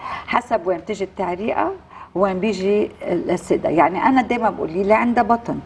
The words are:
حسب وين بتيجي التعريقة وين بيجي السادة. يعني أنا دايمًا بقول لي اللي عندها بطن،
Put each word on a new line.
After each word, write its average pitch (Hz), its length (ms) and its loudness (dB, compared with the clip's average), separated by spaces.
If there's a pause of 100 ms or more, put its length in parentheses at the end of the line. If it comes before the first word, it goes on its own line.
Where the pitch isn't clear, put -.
(280)
حسب - 400 -2
وين 185 100 0
بتيجي 196 260 -8
التعريقة 190 680 -2 (440)
وين 185 240 2
بيجي 202 520 0 (100)
السادة. - 680 0
يعني 160 340 2
أنا 262 180 4
دايمًا 233 280 0
بقول 160 220 -4
لي 180 100 -2
اللي 202 120 4
عندها 240 300 4
بطن، 233 420 0